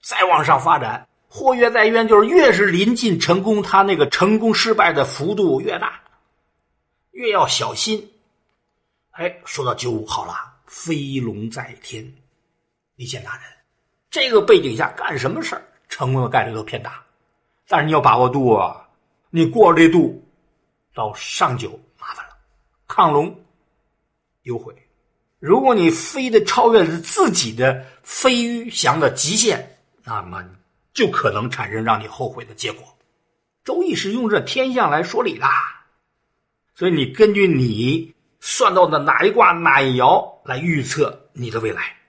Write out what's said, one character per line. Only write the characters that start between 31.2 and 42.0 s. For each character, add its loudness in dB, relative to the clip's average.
能 -4
产 -10
生 -6
让 0
你 -14
后 -10
悔 -14
的 -20
结 -10
果。 -18
周 -4
易 -2
是 -6
用 -4
这 2
天 -4
象 0
来 0
说 -4
理 -4
的， -6
所 -2
以 2
你 0
根 4
据 2
你 -2
算 0
到 6
的 0
哪 0
一 4
卦 4
哪 2
一 0
爻 2
来 -8
预 -2
测 -4
你 -10
的 -6
未 -4
来。 -10